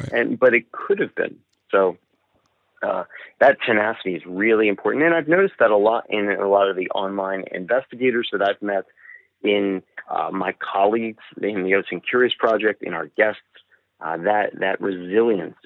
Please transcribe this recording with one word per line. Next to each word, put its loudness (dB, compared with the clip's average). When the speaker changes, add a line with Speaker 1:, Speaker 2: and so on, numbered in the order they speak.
Speaker 1:
Right. -8
Speaker 2:
and, -2
but 6
it -2
could -4
have -4
been. -6
So, 2
uh, -4
that 6
tenacity 0
is -8
really 2
important. 0
And 2
I've -2
noticed 2
that 4
a 6
lot 2
in -2
a 0
lot 4
of -4
the -4
online -4
investigators -2
that -4
I've 0
met -2
in, 0
uh, -4
my -4
colleagues 0
in -2
the 0
osint -2
Curious 2
Project, 0
in -8
our -8
guests, -2
uh, -6
that, -2
that -4
resilience 0